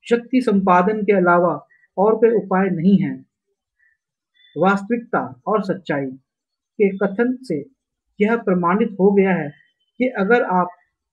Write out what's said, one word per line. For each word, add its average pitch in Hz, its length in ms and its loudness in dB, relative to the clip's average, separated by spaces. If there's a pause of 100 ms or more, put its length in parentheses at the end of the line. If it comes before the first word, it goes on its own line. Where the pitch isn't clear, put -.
(100)
शक्ति 240 300 0
संपादन 196 600 2
के 202 100 0
अलावा 175 540 2 (320)
और 208 180 2
कोई 226 140 2
उपाय 190 400 0
नहीं 175 280 2
है। 135 280 -4 (1300)
वास्तविकता 196 880 -2
और 202 160 -2
सच्चाई 143 440 -6 (760)
के 196 140 0
कथन 233 460 -2
से 147 240 -8 (540)
यह 220 160 2
प्रमाणित 190 520 0 (120)
हो 202 120 4
गया 196 180 2
है 160 180 -2 (500)
कि 254 100 -2
अगर 233 340 0
आप 180 260 -2 (440)